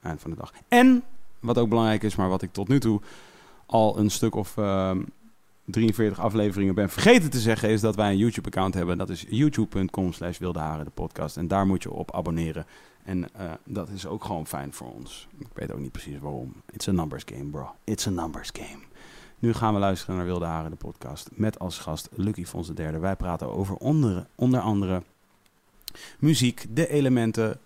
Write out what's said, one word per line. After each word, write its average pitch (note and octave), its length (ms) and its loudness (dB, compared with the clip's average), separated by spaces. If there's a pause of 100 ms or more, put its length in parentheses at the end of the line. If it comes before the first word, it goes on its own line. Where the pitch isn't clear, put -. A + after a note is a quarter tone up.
eind D#2+ 180 -6
van - 100 -10
de E2 60 -8
dag. - 160 -12 (160)
En B3 340 8 (380)
wat A#2+ 180 2
ook A#2 100 4
belangrijk A2 340 4
is, G#2+ 140 -2
maar F#2+ 120 2
wat F#2 140 0
ik F#2 100 -8
tot G2+ 160 -4
nu C3+ 120 6
toe A2 200 4 (680)
al A2 320 4
een G#2 120 4
stuk - 240 0
of, G#2 220 -4
ehm, F#2+ 420 0 (640)
drieënveertig G#2+ 560 2
afleveringen G2+ 540 2
ben G2 160 2
vergeten G3+ 400 6
te C3 80 -2
zeggen, A2 300 2
is G#2+ 120 4
dat G#2+ 160 2
wij G#2 140 2
een G2 60 4
YouTube-account F#2+ 580 0
hebben. F2+ 240 0
Dat F#2 120 -4
is E2+ 180 -8
youtube A2+ 400 2
punt F#2+ 220 0
com F#2 220 0
slash F2 260 -6
wilde F2 200 -4
haren D#2 260 -4
de D2+ 60 -12
podcast. - 460 -8
En E2 120 -4
daar G2 180 4
moet F#2+ 160 2
je - 80 -8
op - 240 -8
abonneren. E2 520 -2 (380)
En, F#2 280 -4
eh, G2 120 -12 (200)
dat F#2+ 240 -8
is G2 180 -10
ook F#2 180 -8
gewoon E2+ 220 -6
fijn C#2+ 260 -8
voor B1 200 -14
ons. - 360 -16 (100)
Ik - 160 -14
weet - 180 -8
ook - 60 -8
niet C2+ 140 -8
precies C#2+ 280 -12
waarom. C2+ 340 -10 (160)
It's - 180 -8
a G2+ 40 2
numbers D2+ 300 -2 (120)
game, C#2 100 -10
bro. D2 260 -10 (140)
It's - 220 -2
a G#2 40 0
numbers E2 420 -6
game. - 300 -14 (560)
Nu A#2 160 2
gaan A2 200 2
we G2+ 60 2
luisteren F#2+ 360 0
naar F2+ 80 -2
Wilde F2 200 -2
Haren, D#2+ 260 -4
de D#2 60 -12
podcast. - 580 -12
Met G#2+ 240 -2
als F2 200 -8
gast - 360 -8
Lucky F#2+ 300 -2
Fons F2 220 -8
de E2 80 -8
derde. D#2 240 -4
Wij F#2+ 180 -2
praten E2+ 360 -4
over G2 220 -2
onder, B2 600 0
onder B2+ 260 2
andere F#2+ 420 0 (1160)
muziek, C3+ 520 2
de C#3 180 0
elementen A#2 760 2